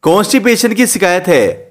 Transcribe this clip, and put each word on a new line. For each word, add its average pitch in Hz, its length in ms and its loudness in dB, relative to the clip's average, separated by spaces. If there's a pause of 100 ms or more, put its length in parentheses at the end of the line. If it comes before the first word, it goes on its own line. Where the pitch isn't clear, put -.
कॉन्स्टिपेशन 214 680 0
की 226 140 0
शिकायत 180 420 -2
है 127 200 2 (220)